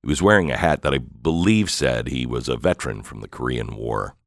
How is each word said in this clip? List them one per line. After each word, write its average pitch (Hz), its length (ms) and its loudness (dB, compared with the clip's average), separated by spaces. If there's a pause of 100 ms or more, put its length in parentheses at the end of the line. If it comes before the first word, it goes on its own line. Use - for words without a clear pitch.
He 60 60 -6
was 73 140 0
wearing 95 280 6
a 60 60 -2
hat 76 260 2
that 69 120 0
I 69 40 2
believe 82 720 2
said 62 380 0
he 62 180 -4
was 62 220 -4
a 64 80 0
veteran 57 460 -2
from 55 180 -14
the 50 80 -14
Korean 58 480 -6
War. 53 400 -6 (100)